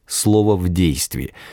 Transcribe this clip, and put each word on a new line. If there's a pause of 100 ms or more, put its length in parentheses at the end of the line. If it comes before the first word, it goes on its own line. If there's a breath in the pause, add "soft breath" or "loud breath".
Слово
в
действии. (200 loud breath)